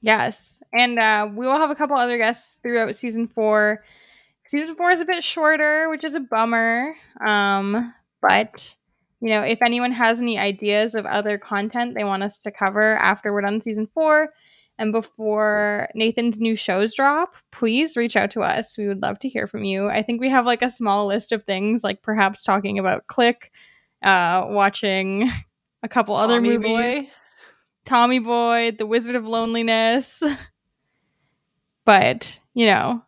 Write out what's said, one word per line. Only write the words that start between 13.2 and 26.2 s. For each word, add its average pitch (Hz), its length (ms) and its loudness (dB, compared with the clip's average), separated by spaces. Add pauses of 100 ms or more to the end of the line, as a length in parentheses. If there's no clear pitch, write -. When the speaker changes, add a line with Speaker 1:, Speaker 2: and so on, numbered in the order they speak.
Speaker 1:
we're 202 100 0
done 202 200 -2
season 214 320 -4
four 311 360 2 (480)
and 220 120 -2
before 214 1040 0
Nathan's 226 460 0
new 226 160 0
shows 208 380 0
drop, 285 420 0 (160)
please 254 440 0
reach 233 200 0
out 202 160 2
to 220 80 -6
us. - 360 -2
We 208 120 -4
would 196 140 -4
love 202 180 -4
to 269 80 -6
hear 226 180 -6
from 214 160 -10
you. 196 240 -2
I 208 160 -2
think 233 180 -4
we 262 100 0
have, 254 160 2
like, 240 160 0
a 247 80 -2
small 208 360 0
list 202 240 -2
of 220 140 -4
things, 208 400 -2
like 196 180 -4
perhaps 208 400 0
talking 202 380 0
about 185 260 -2
Click, - 460 0 (500)
uh, 180 460 2
watching 196 840 0 (540)
a 233 40 -8
couple 208 280 0
other 226 240 2